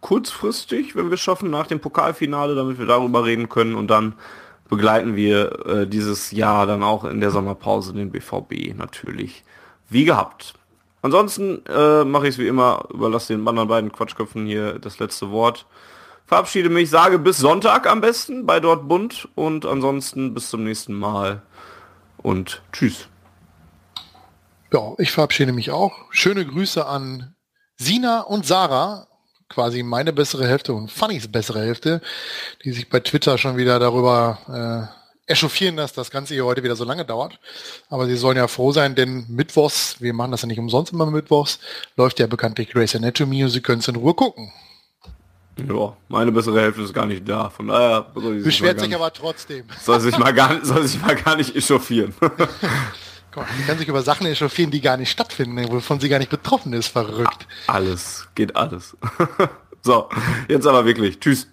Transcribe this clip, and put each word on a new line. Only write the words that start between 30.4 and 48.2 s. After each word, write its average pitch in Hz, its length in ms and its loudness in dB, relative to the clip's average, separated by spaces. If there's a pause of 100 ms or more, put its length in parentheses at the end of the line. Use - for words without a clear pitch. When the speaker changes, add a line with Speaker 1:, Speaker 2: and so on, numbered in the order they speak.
Speaker 2:
Hälfte 131 280 0
und 107 160 -8
Fannys 170 380 -2
bessere 107 320 -4
Hälfte, 117 400 -2 (640)
die 135 80 -4
sich 120 160 -10
bei 123 120 2
Twitter 139 380 2
schon 131 180 -2
wieder 123 220 4
darüber, 117 1120 2 (360)
äh, 165 60 0
echauffieren, 160 440 0
dass 151 160 -6
das 127 180 -10
Ganze 139 240 -8
hier 131 120 0
heute 123 160 0
wieder 120 140 -2
so 117 80 -4
lange 147 200 -6
dauert. 120 340 -8 (520)
Aber 127 160 -2
sie 123 100 0
sollen 131 200 4
ja 123 120 2
froh 127 240 0
sein, 143 220 4
denn 127 340 0
mittwochs, 143 720 0
wir 120 140 -4
machen 120 160 -4
das 123 120 -4
ja 117 60 -6
nicht 113 100 -4
umsonst 117 340 0
immer 165 140 0
mittwochs, 151 520 0 (380)
läuft 127 220 2
ja 120 80 4
bekanntlich 110 440 -4
Grey's 117 260 2
Anatomy 135 480 0
und 131 60 2
sie 127 100 -2
können's 117 280 0
in 120 80 -4
Ruhe 135 180 2
gucken. 117 380 -2 (1160)
Speaker 1:
Ja, 107 280 -2 (120)
meine 113 220 2
bessere 110 300 2
Hälfte 107 220 2
ist 98 120 -8
gar 113 120 0
nicht 101 220 -6
da, 107 220 -4
von 107 160 -12
daher 113 480 2
soll 110 200 -4